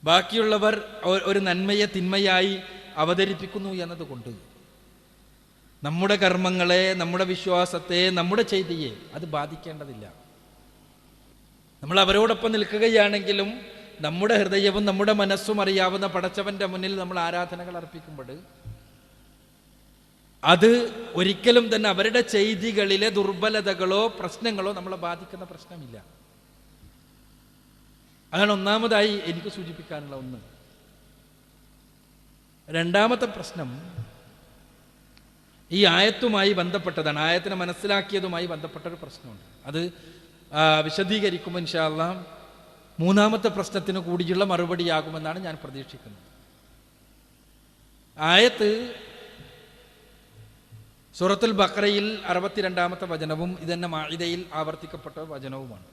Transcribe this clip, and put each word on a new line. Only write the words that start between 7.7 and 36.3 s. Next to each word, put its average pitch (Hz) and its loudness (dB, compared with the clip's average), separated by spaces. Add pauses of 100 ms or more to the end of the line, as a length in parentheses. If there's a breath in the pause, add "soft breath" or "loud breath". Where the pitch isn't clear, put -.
നമ്മുടെ 190 2
ചെയ്തിയെ 165 -2 (240)
അത് 160 -10 (100)
ബാധിക്കേണ്ടതില്ല. 147 -10 (1700)
നമ്മൾ 156 0
അവരോടൊപ്പം 220 4
നിൽക്കുകയാണെങ്കിലും 208 4 (560)
നമ്മുടെ 180 2
ഹൃദയവും 196 2
നമ്മുടെ 202 2
മനസ്സും 196 0
അറിയാവുന്ന 190 2
പടച്ചവന്റെ 190 -2
മുന്നിൽ 185 -4 (100)
നമ്മൾ 180 -6 (100)
ആരാധനകൾ 175 -6
അർപ്പിക്കുമ്പോൾ 156 -16 (2250)
അത് 180 8 (480)
ഒരിക്കലും 233 6
തന്നെ 214 2
അവരുടെ 214 2 (140)
ചെയ്തികളിലെ 202 2 (100)
ദുർബലതകളോ 196 0 (180)
പ്രശ്നങ്ങളോ 196 -4
നമ്മളെ 185 -10
ബാധിക്കുന്ന 180 -10
പ്രശ്നമില്ല. 151 -18 (2250)
അതാണ് 208 4
ഒന്നാമതായി 214 2 (160)
എനിക്ക് 170 -6
സൂചിപ്പിക്കാനുള്ള 156 -12
ഒന്ന്. 127 -12 (2500)
രണ്ടാമത്തെ 208 2
പ്രശ്നം 156 -10 (2000)
ഈ 185 2 (160)
ആയത്തുമായി 208 2